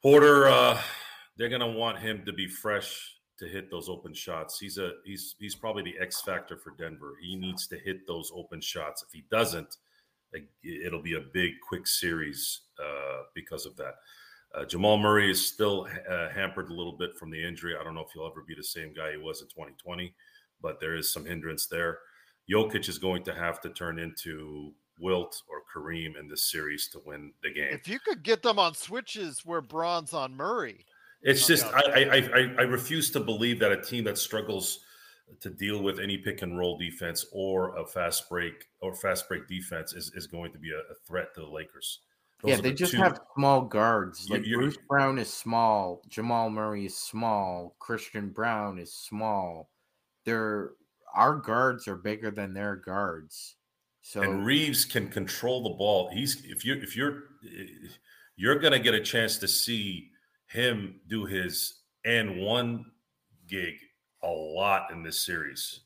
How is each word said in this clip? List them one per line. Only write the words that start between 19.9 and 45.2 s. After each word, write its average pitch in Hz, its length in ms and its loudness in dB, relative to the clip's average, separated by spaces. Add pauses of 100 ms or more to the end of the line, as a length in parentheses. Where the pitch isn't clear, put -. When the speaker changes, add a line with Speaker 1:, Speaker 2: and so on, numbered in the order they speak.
Speaker 1:
but 78 180 -8
there 80 180 -4
is 80 140 -2
some 76 140 -6
hindrance 80 420 -6
there. 82 340 -4 (500)
Jokic 107 380 2
is 85 100 -6
going 92 260 0
to 90 100 -6
have 85 260 -4
to 85 100 -10
turn 82 280 -8
into 78 760 -10 (240)
Wilt 87 500 0
or 73 140 -12 (100)
Kareem 80 460 -8
in 76 100 -14
this 73 220 -2
series 76 380 -6
to 73 180 -16
win 73 260 -14 (120)
the 76 80 -4
game. 73 180 -2
Speaker 2:
If - 160 -8
you 220 140 -6
could 247 240 -4
get 220 180 2
them 214 160 2
on 170 160 2
switches 196 720 -8
where 170 160 -2
Bron's 160 520 -2
on 131 220 -4
Murray. 147 500 -4 (380)
Speaker 1:
It's 139 240 6
just, 156 200 6
Speaker 2:
Okay. 135 420 6
Speaker 1:
I, 135 60 8
I, - 20 10
I, - 20 10
I, 127 400 4
I 123 40 6
refuse 127 500 0
to 143 80 2
believe 113 400 0
that 104 100 6
a 98 100 4
team 120 240 -4
that 104 140 0
struggles 104 600 -4 (600)
to 98 100 -10
deal 101 300 -2
with 98 200 0
any 98 180 -2
pick 95 240 -4
and 87 160 -4
roll 87 180 0
defense 85 540 -6
or 95 460 -2
a 85 100 -6
fast 85 420 -2
break 87 380 -4 (140)
or 92 140 -6
fast 92 340 -2
break 82 180 -6
defense 90 460 -8
is, - 220 -10
is 90 120 -10
going 85 260 -10
to 76 60 -20
be 78 120 -12
a, 76 80 -6
a 80 160 -14 (120)
threat 85 280 -6
to 82 80 -14
the 78 40 -12
Lakers. 76 540 -10 (420)
Those 113 60 2
Speaker 3:
Yeah, 127 100 6
Speaker 1:
are - 40 0
Speaker 3:
they 131 80 2
Speaker 1:
the 139 60 -4
Speaker 3:
just 175 160 2
Speaker 1:
two. - 60 2
Speaker 3:
have 185 220 6 (160)
small 139 240 6
guards. 107 680 2
Speaker 1:
You, 101 80 2
Speaker 3:
Like, 107 100 -2
Speaker 1:
you 113 100 2
Speaker 3:
Bruce 139 220 0 (100)
Brown 135 300 4
is 110 140 -4